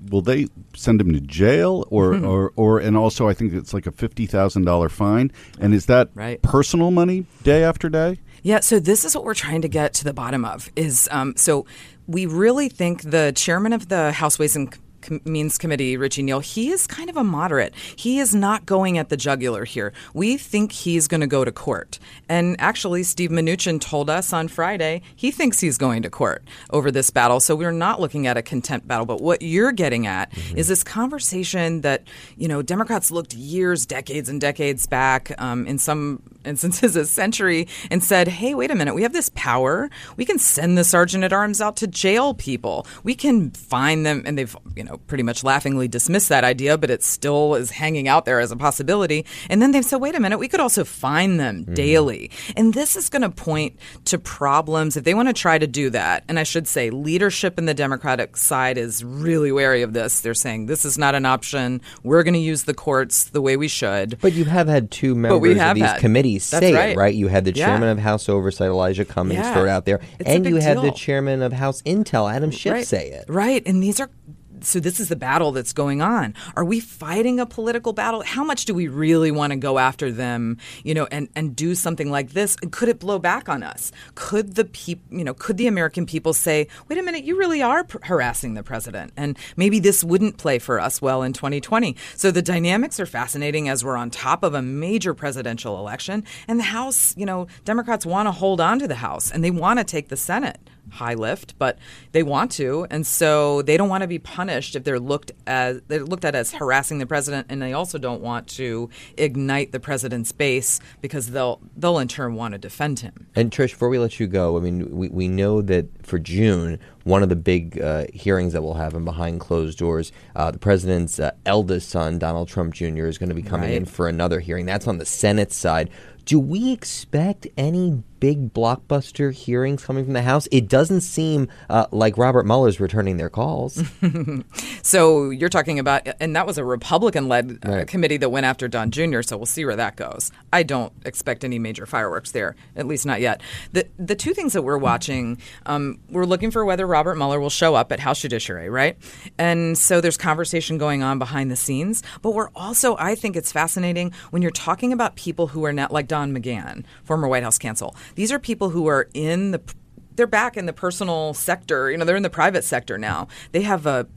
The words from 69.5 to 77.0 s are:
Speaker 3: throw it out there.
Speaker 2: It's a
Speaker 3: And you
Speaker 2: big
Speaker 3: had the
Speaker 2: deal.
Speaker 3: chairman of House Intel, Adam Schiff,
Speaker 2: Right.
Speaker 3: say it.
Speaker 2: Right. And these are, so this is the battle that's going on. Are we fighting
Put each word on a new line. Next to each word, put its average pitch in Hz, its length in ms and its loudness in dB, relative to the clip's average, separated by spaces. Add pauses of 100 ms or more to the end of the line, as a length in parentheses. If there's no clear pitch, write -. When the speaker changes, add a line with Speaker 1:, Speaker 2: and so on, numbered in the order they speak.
Speaker 3:
throw 95 120 4
it 98 40 2
out 92 160 0
there. 98 140 2 (200)
Speaker 2:
It's 180 100 -2
a - 20 6
Speaker 3:
And 180 140 4
you 170 100 2
Speaker 2:
big 156 80 4
Speaker 3:
had 147 140 4
the 254 60 0
Speaker 2:
deal. 143 100 4
Speaker 3:
chairman 139 480 -2
of 127 120 0
House 135 300 -2
Intel, 143 500 0
Adam 143 180 0
Schiff, 160 220 -2
Speaker 2:
Right. 240 140 -4
Speaker 3:
say 73 220 -2
it. 69 180 -14
Speaker 2:
Right. 214 380 0
And 185 180 2
these 202 160 0
are, 180 100 -8 (520)
so - 160 -2
this 175 220 -2
is 196 80 -4
the 160 80 -2
battle 139 380 0
that's 131 180 -4
going 143 300 0
on. 175 320 0 (240)
Are 175 80 0
we 226 160 0
fighting 226 580 -2